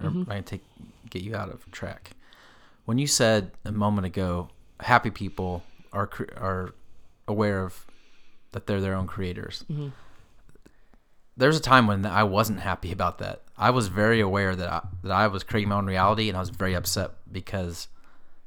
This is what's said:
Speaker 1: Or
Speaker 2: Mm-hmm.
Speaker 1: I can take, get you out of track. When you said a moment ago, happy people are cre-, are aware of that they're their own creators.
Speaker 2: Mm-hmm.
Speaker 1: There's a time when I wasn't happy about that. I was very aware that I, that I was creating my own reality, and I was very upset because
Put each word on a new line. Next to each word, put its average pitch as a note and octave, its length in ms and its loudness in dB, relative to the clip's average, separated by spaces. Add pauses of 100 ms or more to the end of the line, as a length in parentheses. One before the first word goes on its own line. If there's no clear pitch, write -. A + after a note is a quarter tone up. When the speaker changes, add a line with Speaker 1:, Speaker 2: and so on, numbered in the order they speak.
Speaker 1:
Or D3+ 80 0
Speaker 2:
Mm-hmm. F3+ 200 -2
Speaker 1:
I G2+ 60 -4
can G2 80 -6
take, - 200 -10 (460)
get F#2+ 120 -6
you G#2 120 -6
out G#2 160 -6
of - 200 -16
track. - 400 -12 (760)
When A#2 120 0
you C#3+ 80 2
said A2 440 4 (140)
a G#2 80 -6
moment G#2 340 2
ago, F2+ 420 -2 (320)
happy A#2+ 300 4
people F2+ 520 -6 (300)
are G2+ 140 -2
cre-, - 300 -10
are F#2 380 -4 (520)
aware G#2 380 2
of - 220 -10 (640)
that - 140 -10
they're G2+ 140 0
their F#2+ 140 0
own F#2+ 120 -2
creators. F2+ 640 -6
Speaker 2:
Mm-hmm. D3 180 -6 (1500)
Speaker 1:
There's C#3+ 200 6
a D3+ 40 0
time B2 260 8
when G2 180 2
I G#2 200 4
wasn't G#2 360 2
happy F#2 300 -4
about F#2 280 -2
that. G2 240 -8 (140)
I A2 140 4
was B2 180 2
very G#2+ 320 4
aware F#2+ 360 2
that F2+ 120 -4
I, E2 120 -2 (240)
that F#2 80 -2
I G2+ 160 6
was G2 160 -4
creating G#2 240 0
my G2+ 80 2
own G2+ 100 0
reality, G2+ 420 2
and F#2+ 80 -2
I F#2 40 -2
was F#2 100 -4
very F#2 240 0
upset F2+ 380 -2 (180)
because F#2 580 -6 (580)